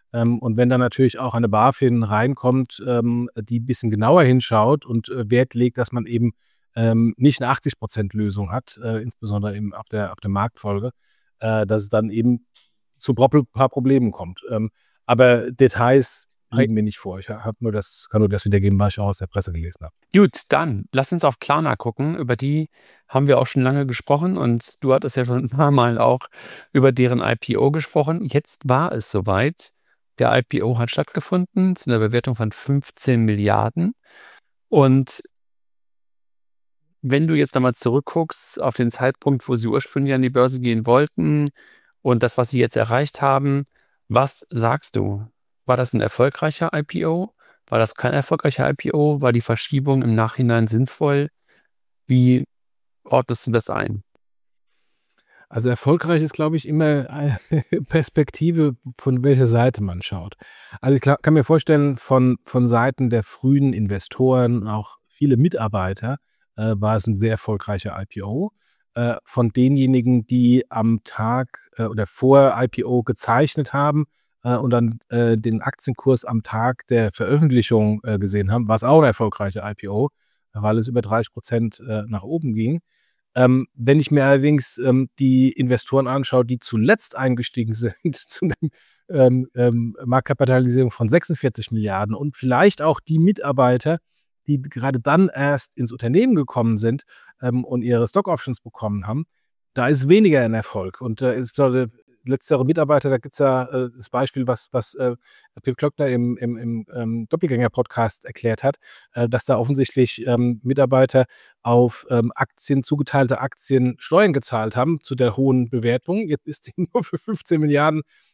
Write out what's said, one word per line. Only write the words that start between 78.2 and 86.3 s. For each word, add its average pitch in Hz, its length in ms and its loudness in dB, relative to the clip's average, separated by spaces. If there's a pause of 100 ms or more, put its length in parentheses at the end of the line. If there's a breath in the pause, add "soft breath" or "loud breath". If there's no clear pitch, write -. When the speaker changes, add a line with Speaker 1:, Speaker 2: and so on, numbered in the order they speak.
Speaker 1:
haben, 117 180 0
war 110 80 2
es 107 80 -2
auch 147 160 6
ein 147 60 6
erfolgreicher 104 640 -2
I 104 40 -10
P 101 140 -14
O, 113 200 -2 (460)
weil 107 240 0
es 113 100 -2
über 123 140 -2
dreißig 110 300 -2
Prozent, 117 540 -4
äh, 107 200 -6
nach 104 160 -8
oben 139 320 -4
ging. 120 260 -2 (540)
Ähm, 127 380 4
wenn 135 260 2
ich 147 120 0
mir 139 160 4
allerdings, 139 500 2
ähm, 127 320 0 (100)
die 131 340 4
Investoren 127 540 0
anschaue, 127 380 0